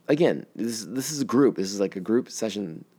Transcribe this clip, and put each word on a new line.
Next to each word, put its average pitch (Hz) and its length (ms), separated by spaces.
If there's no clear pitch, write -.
again, 143 480
this, 107 300
this 131 260
is 151 100
a 135 40
group. 117 320
This 98 160
is 101 80
like 95 160
a 95 40
group 110 300
session, 101 540